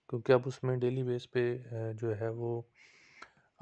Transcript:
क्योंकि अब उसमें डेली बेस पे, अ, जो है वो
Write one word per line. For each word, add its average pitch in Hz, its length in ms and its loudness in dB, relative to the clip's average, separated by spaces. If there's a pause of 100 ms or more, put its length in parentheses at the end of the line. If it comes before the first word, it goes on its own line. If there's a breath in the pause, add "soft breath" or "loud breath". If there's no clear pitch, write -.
क्योंकि 123 240 2
अब 127 140 6
उसमें 127 340 0
डेली 127 220 2
बेस 123 240 -2
पे, 123 320 0
अ, 117 340 -6
जो 110 200 -2
है 110 180 -2
वो 117 380 -4 (920 loud breath)